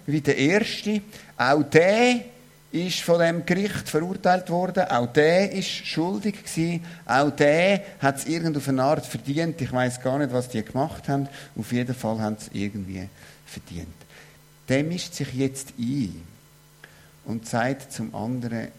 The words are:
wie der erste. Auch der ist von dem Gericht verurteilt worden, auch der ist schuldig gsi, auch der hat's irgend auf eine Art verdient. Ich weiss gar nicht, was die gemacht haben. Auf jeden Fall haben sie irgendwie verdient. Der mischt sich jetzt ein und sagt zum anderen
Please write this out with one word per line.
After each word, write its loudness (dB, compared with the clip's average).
wie 0
der 2
erste. 2
Auch 4
der 6
ist -4
von 4
dem 2
Gericht 0
verurteilt 0
worden, 0
auch 0
der 4
ist -4
schuldig -4
gsi, -2
auch 4
der 4
hat's 0
irgend -2
auf -6
eine 2
Art 2
verdient. -4
Ich -4
weiss 0
gar 0
nicht, -2
was -2
die -4
gemacht -6
haben. -2
Auf -8
jeden -2
Fall -4
haben -4
sie -8
irgendwie -8
verdient. -14
Der 2
mischt -6
sich -6
jetzt -4
ein -4
und -8
sagt -2
zum -8
anderen -6